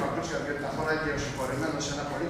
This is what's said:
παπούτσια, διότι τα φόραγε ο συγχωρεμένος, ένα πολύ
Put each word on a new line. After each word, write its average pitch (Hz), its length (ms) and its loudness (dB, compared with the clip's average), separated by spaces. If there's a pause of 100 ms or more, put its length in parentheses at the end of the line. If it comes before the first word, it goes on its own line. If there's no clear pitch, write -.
παπούτσια, 160 400 0
διότι 147 220 -2
τα - 100 -2
φόραγε 156 400 2
ο - 80 0
συγχωρεμένος, 143 600 0 (100)
ένα 143 160 -2
πολύ 147 200 0